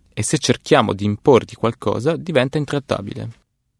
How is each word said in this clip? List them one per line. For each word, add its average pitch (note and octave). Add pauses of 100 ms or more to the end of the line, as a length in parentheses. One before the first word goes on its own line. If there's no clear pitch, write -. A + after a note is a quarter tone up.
(140)
e G#2+
se -
cerchiamo A#2
di G2
imporgli G#2
qualcosa A2+
diventa C#3+
intrattabile. A#2 (500)